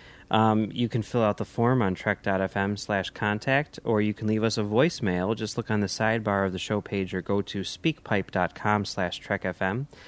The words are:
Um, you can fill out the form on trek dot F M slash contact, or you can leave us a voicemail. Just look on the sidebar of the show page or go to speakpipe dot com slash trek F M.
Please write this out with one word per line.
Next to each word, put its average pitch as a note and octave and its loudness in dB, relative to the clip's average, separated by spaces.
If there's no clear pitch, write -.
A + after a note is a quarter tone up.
Um, A2 4
you A#2+ -2
can A2+ -2
fill A#2+ -2
out G#2 4
the G#2+ -6
form B2 2
on F#2+ 2
trek - -2
dot F#2+ 2
F F#2+ -2
M G2+ 0
slash G2 -2
contact, B2 0
or A2 2
you G#2 0
can A2 -6
leave G#2+ 2
us A2 0
a A2 0
voicemail. G#2 2
Just G#2+ -6
look A#2 -4
on G#2+ 2
the G2 0
sidebar G#2+ 0
of F#2 -2
the F#2 -6
show G#2 -2
page F#2+ -4
or F#2 -2
go G2+ 0
to - -8
speakpipe - -4
dot F2+ 0
com G#2 2
slash F2+ -4
trek - -4
F F#2 -4
M. G#2+ 0